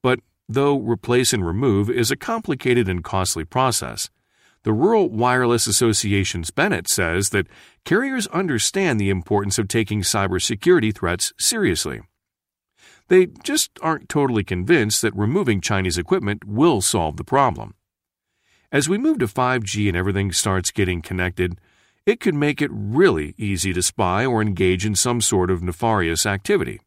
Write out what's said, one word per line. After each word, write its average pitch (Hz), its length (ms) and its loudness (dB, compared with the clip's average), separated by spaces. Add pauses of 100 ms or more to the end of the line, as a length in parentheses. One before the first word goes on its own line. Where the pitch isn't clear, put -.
But 127 200 2 (280)
though 139 280 2
replace 120 560 0
and 101 120 0
remove 104 440 2
is 120 200 0
a - 60 -2
complicated 131 720 0
and 90 160 -4
costly 92 400 -4
process, 120 640 -2 (540)
the 110 80 0
Rural 180 380 2
Wireless 120 580 2
Association's 101 840 0
Bennett 151 380 -2
says 90 420 0
that 98 160 0 (360)
carriers 247 440 0
understand 170 680 0
the 98 120 0
importance 98 500 -2
of 104 80 -2
taking 107 360 -2
cybersecurity 107 920 2
threats 90 420 -4
seriously. 90 600 -2 (1120)
They 185 160 8
just - 460 -4 (100)
aren't 160 260 -2
totally 127 380 0
convinced 104 560 0
that 110 160 0
removing 113 420 2
Chinese 92 380 0
equipment 101 480 -2
will 113 340 2
solve 82 380 -2
the 69 80 -10
problem. 117 500 0 (960)
As 139 160 0
we 190 100 2
move 285 220 0
to 123 80 0
five 127 380 -2
G 104 240 -2
and 85 80 0
everything 98 340 -2
starts 92 400 -2
getting 90 300 -2
connected, 90 580 -4 (460)
it 233 160 0
could 175 140 0
make 147 260 0
it 147 100 -2
really 104 680 0
easy 98 360 -2
to 90 80 -2
spy 98 440 0
or 117 160 0
engage 92 440 0
in 107 100 -2
some 120 240 0
sort 92 320 0
of 87 100 -2
nefarious 90 640 -2
activity. 107 600 -2